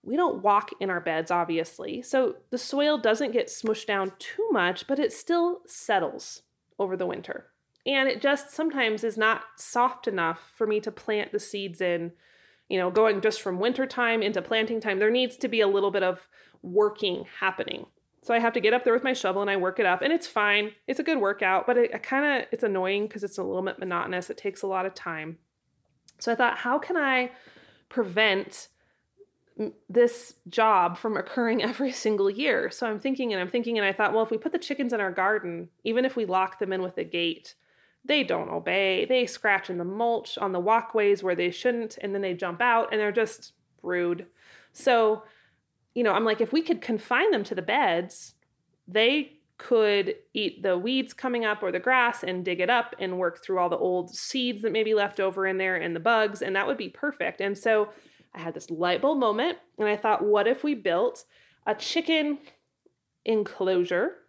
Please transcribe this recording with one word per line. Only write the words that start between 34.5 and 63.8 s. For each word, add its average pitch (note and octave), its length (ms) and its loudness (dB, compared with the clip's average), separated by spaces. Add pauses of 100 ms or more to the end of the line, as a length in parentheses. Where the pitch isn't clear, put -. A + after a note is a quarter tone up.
the E4+ 60 -2
chickens C#4 340 -4
in A3+ 80 -2
our F#3+ 120 -2
garden, F3+ 560 0 (140)
even A3+ 220 0
if C4 100 -2
we A#3 100 0
lock F#3 360 0
them F#3+ 120 -2
in F#3+ 80 -2
with F3+ 160 -6
a E3+ 80 -4
gate, E3+ 520 -4 (480)
they D4 180 2
don't F3 280 -2
obey. F#3 540 0
They B3+ 220 2
scratch G3+ 420 0
in F3+ 100 -4
the F3 60 -4
mulch A3 540 -2
on G3 140 -2
the F#3 80 -2
walkways G#3 640 2
where F#3 100 2
they F3 160 0
shouldn't, A#3 480 -4
and G3 160 -6
then G3 80 -2
they F#3 120 -2
jump F3 280 -6
out, A#3 300 2
and G#3+ 80 2
they're G#3 100 2
just G#3+ 420 -2 (300)
rude." F3 440 -2 (460)
So, A3 520 4 (680)
you A#3+ 80 0
know, G#3+ 100 4
I'm G#3+ 120 2
like, G#3+ 160 0
"If A3 120 0
we D#4+ 100 2
could E4 180 -2
confine B3 500 0
them C#4+ 140 0
to - 100 -8
the F3+ 80 -4
beds, F3+ 720 -2 (540)
they A#3+ 500 2 (200)
could G#3 580 2 (180)
eat G3 300 -4
the F#3 120 2
weeds B3+ 380 -2
coming B3 300 -4
up G#3 180 -2
or F#3+ 80 -2
the F3+ 80 -2
grass A#3+ 460 2
and F#3 200 -4
dig F3+ 140 -2
it F3+ 100 0
up A#3 300 2
and F#3 200 -4
work F3 260 -2
through F#3+ 140 -2
all F3 100 2
the E3+ 80 0
old F3+ 360 0
seeds B3 500 -4
that A3 100 -2
may A3 100 2
be A3 120 2
left G3+ 260 0
over F#3+ 260 0
in F#3+ 120 0
there F#3 180 0
and E3+ 180 -4
the E3 60 -4
bugs, G#3+ 420 2
and F#3+ 140 -2
that G3 100 0
would B3 120 -2
be G#3 100 -6
perfect." - 520 -6
And G3 160 -2
so G#3 340 2 (440)
I - 60 -14
had E3 140 -8
this - 160 -14
light F3 320 0
bulb D4 160 2
moment, A#3+ 400 0 (200)
and G#3+ 80 0
I G#3 100 2
thought, G#3 280 0
"What G#3 240 4
if B3 160 0
we D4 100 0
built F#3 500 0 (420)
a A3 100 0
chicken D#4 640 0 (840)
enclosure F#3+ 920 0 (120)